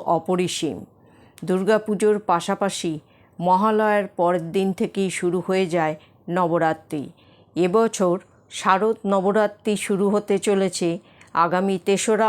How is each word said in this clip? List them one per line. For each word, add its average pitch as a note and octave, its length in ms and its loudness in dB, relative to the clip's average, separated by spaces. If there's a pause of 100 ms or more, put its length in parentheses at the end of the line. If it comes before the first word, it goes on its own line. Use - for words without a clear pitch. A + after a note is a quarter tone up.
অপরিসীম। E3+ 680 -2 (680)
দুর্গাপুজোর G#3 760 0 (100)
পাশাপাশি F#3+ 680 -2 (460)
মহালয়ার G#3 680 2 (100)
পরের F3 360 0
দিন F#3+ 200 0
থেকেই G3 380 -2
শুরু F3 300 -2
হয়ে F#3+ 260 0
যায় D#3 300 0 (320)
নবরাত্রি। E3 720 0 (540)
এবছর F#3 600 2 (360)
শারদ G#3 440 2 (100)
নবরাত্রি G#3 680 0
শুরু G3+ 320 -2
হতে G#3 300 0
চলেছে F#3+ 500 0 (460)
আগামী F#3 440 2
তেসরা G3+ 500 0